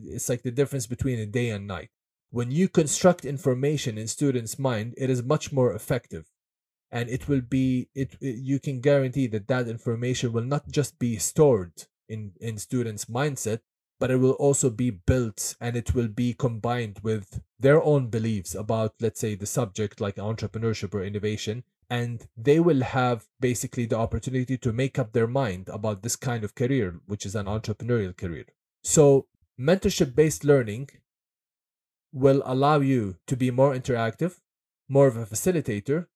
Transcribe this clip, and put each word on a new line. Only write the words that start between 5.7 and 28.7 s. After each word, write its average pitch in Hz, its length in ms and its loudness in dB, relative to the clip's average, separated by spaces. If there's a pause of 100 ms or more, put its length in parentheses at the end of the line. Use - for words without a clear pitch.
effective, 101 540 -6 (640)
and 120 180 -4
it 127 180 -6
will 139 140 2
be, 127 540 0
it, 135 260 -6
it, 135 160 -6
you 135 240 -2
can 135 200 -6
guarantee 135 480 2
that 104 200 -4
that 127 180 0
information 120 640 -4
will 117 140 -2
not 139 260 -4
just - 280 -2
be 117 180 -2
stored 110 560 2 (340)
in, 107 320 -12
in 110 200 -8
students' 113 480 -6
mindset, 127 540 -4 (380)
but 123 120 0
it 131 60 2
will 127 160 6
also 143 360 2
be 120 220 0
built, 117 680 -2
and 120 160 -4
it 120 200 -4
will 117 140 0
be 120 260 -2
combined 117 680 -4
with 110 380 -4 (180)
their 139 240 6
own 143 260 2
beliefs 110 460 -4
about, 110 460 -2
let's 113 200 -2
say, 107 140 -2
the 101 120 -8
subject 110 560 -4
like 101 140 -2
entrepreneurship 110 760 -4
or 101 100 -2
innovation, 107 640 -4 (240)
and 120 380 -6 (100)
they 139 220 6
will 160 240 4
have 123 440 0 (120)
basically 123 460 -2
the 113 140 -2
opportunity 123 580 -2
to 120 160 -2
make 131 260 -2
up 110 140 -2
their 113 140 2
mind 117 420 -2
about 104 340 -4
this 117 140 -4
kind 117 260 -4
of 101 120 -8
career, 120 520 0
which 101 200 -6
is 98 80 -6
an 104 100 -4
entrepreneurial 110 720 -2
career. 82 300 -8 (360)